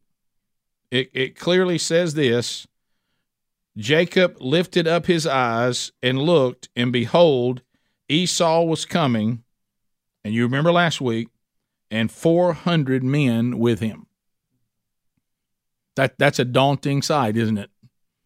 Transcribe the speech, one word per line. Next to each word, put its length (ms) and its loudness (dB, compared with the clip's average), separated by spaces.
It, 220 -2
it 260 -6
clearly 380 0
says 360 0
this, 540 -2
"Jacob 640 0
lifted 480 0
up 200 0
his 200 0
eyes 640 0
and 180 0
looked, 540 0
and 200 -2
behold, 680 2
Esau 560 0
was 220 -4
coming," 580 0
and 100 -6
you 100 0
remember 280 0
last 300 0
week, 260 -4
"and 200 -2
four 440 0
hundred 500 -2
men 560 0
with 220 0
him." 260 -8
That, 220 0
that's 220 2
a 60 0
daunting 560 0
sight, 340 0
isn't 220 0
it? 140 -10